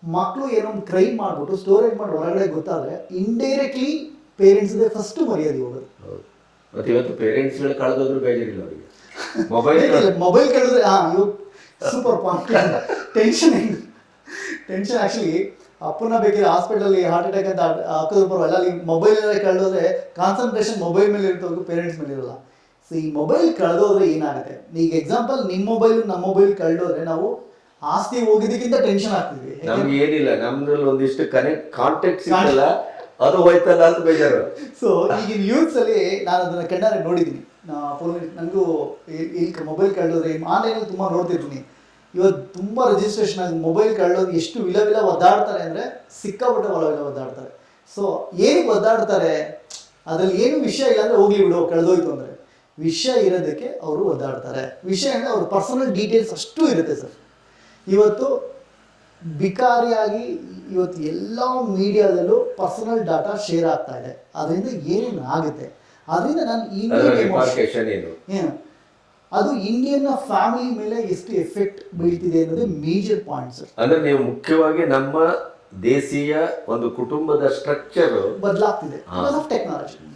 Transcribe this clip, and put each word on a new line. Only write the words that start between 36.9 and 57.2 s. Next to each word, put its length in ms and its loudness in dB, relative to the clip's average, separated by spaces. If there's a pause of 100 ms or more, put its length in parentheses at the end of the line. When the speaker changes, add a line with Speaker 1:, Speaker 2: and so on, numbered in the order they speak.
Speaker 1:
ನೋಡಿದೀನಿ. 440 -2 (180)
ನಾ 260 -8
ಪೊಲೀಸ್, 440 -8
ನಂಗೂ 640 -2 (100)
ಇ-, 40 -14
ಇಲ್ಲಿ 520 -6
ಮೊಬೈಲ್ 300 -2
ಕಳೆದೋದ್ರೆ 500 -2
ಆನ್‌ಲೈನ್ 300 0
ಅಲ್ಲಿ 140 -6
ತುಂಬಾ 200 -4
ನೋಡ್ತಿರ್ತೀನಿ. 580 -4 (480)
ಇವತ್ತು 440 0
ತುಂಬಾ 260 -2
ರಿಜಿಸ್ಟ್ರೇಷನ್ 600 0
ಆಗಿ 120 -4
ಮೊಬೈಲ್ 400 0
ಕಳೆದೋದು 340 0
ಎಷ್ಟು 300 -4
ವಿಲ 220 -2
ವಿಲ 140 2
ಒದ್ದಾಡ್ತಾರೆ 680 2
ಅಂದ್ರೆ 460 -8 (140)
ಸಿಕ್ಕಾಪಟ್ಟೆ 460 -2
ವಿಲ 180 -2
ವಿಲ 140 -2
ಒದ್ದಾಡ್ತಾರೆ. 580 -10 (380)
So 440 -6
ಏನಕ್ಕೆ 280 4
ಒದ್ದಾಡ್ತಾರೆ? 960 0 (420)
ಅದ್ರಲ್ಲಿ 360 0
ಏನು 180 2
ವಿಷಯ 240 -2
ಇಲ್ಲ 180 4
ಅಂದ್ರೆ 140 2
ಹೋಗ್ಲಿ 280 6
ಬಿಡು, 220 2
ಕಳೆದೋಯ್ತು 460 2
ಅಂದ್ರೆ. 280 -12 (380)
ವಿಷಯ 480 0
ಇರೋದಕ್ಕೆ 560 -2
ಅವರು 220 -2
ಒದ್ದಾಡ್ತಾರೆ. 800 -6
ವಿಷಯ 260 -2
ಅಂದ್ರೆ 200 -2
ಅವ್ರ 140 0
ಪರ್ಸನಲ್ 500 -2
ಡೀಟೇಲ್ಸ್ 380 0
ಅಷ್ಟು 360 -2
ಇರುತ್ತೆ 260 0
ಸರ್. 160 -14 (800)